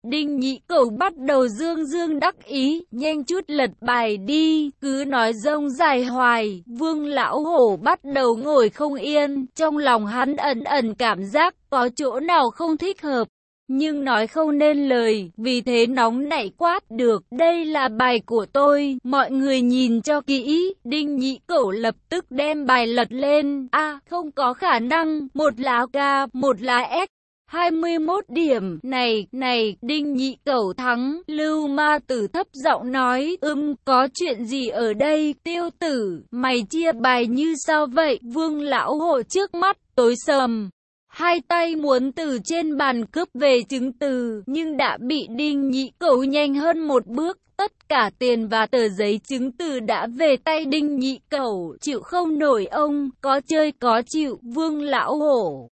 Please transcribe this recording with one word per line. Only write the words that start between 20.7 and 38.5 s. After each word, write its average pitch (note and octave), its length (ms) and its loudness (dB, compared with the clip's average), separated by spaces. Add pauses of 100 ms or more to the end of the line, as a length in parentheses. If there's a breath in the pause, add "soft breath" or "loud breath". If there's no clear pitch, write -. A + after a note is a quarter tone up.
Đinh D4 320 -2
Nhĩ C4 300 -2
Cẩu C4+ 240 2
lập A3+ 240 -2 (140)
tức F4 220 -4
đem D4 360 -2
bài B3+ 200 4
lật A#3 260 0
lên, C#4+ 580 0
"A, D4+ 280 -2 (120)
không D#4 200 -6
có B3+ 240 0
khả C4 240 2
năng, D4+ 560 0
một C#4 260 0
lá B3+ 260 0
K, C#4 480 0
một B3+ 260 0
lá B3 460 0
S." - 20 -20 (400)
hai F4 220 0
mươi E4+ 280 0
mốt F4 300 0
điểm. A#3 540 0
"Này, B3 500 0
này, A#3+ 500 -2
Đinh D4 300 -2
Nhị C4 320 -2
Cẩu A#3 320 0
thắng." B3+ 500 -2
Lưu D#4 420 -2
Ma D4+ 380 2
Tử A#3 200 -2
thấp F4 260 -4
giọng C4 400 -2
nói, C4 480 0
"Ừm, D4 340 -2 (100)
có C4 300 4
chuyện B3 300 -4
gì B3 240 -4
ở A3+ 240 0
đây?" D4+ 420 0 (100)
"Tiêu E4+ 340 -4
tử, A3 520 -2
mày B3 400 -2
chia E4 220 0
bài B3 340 2
như C#4+ 280 0 (120)
sao D4+ 200 4
vậy?" C#4+ 360 0
Vương D4 380 -4